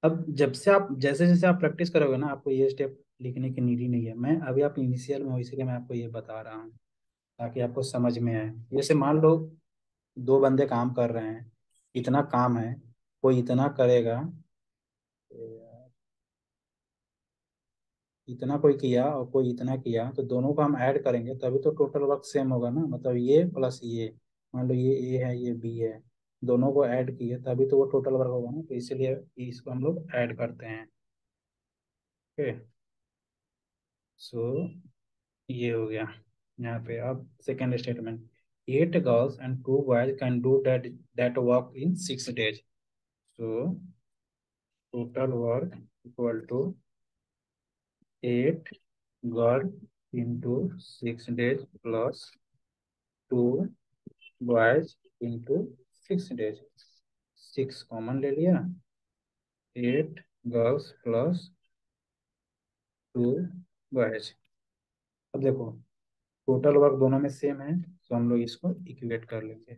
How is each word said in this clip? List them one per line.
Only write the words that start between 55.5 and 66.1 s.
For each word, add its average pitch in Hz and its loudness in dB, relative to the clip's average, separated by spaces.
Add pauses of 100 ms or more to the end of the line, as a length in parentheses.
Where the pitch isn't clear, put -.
six - -2 (120)
days। 107 -6 (760)
सिक्स - -8
कॉमन 120 -6
ले 139 -2
लिया, 170 2 (1200)
eight 135 -2 (320)
girls 120 2 (100)
plus 131 0 (1700)
two 123 2 (580)
boys। 110 -2 (1040)
अब 135 -4
देखो 127 0 (760)